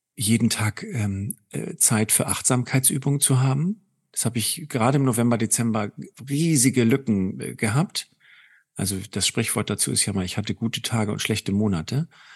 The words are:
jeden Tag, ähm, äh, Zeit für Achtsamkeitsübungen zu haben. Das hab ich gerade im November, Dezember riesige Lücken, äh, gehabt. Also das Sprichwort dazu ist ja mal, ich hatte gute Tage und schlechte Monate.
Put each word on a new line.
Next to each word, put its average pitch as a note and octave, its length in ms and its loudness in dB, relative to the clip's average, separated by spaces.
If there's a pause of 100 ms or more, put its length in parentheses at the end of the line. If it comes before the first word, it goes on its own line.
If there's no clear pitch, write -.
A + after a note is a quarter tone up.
(160)
jeden A2 340 4
Tag, - 340 -2
ähm, G#2 540 -4 (120)
äh, - 260 -8
Zeit A2 360 2
für - 160 2
Achtsamkeitsübungen C3+ 920 0
zu C3 220 4
haben. C#3+ 460 0 (240)
Das - 140 -4
hab A2+ 100 -2
ich A#2+ 320 -4
gerade B2+ 300 2
im C#3 80 2
November, A#2 340 2
Dezember A2 520 0 (380)
riesige C#3 540 2
Lücken, A2+ 560 2
äh, - 160 -8
gehabt. B2 560 -2 (640)
Also G2 240 -4 (100)
das G2 160 -2
Sprichwort A2+ 460 -2
dazu - 180 -2
ist - 160 0
ja G2+ 80 -4
mal, F#2+ 120 0
ich - 120 -6
hatte G#2 160 -4
gute A2+ 300 -4
Tage G#2+ 280 0
und G#2+ 100 -4
schlechte G#2+ 300 -2
Monate. G#2 580 0 (260)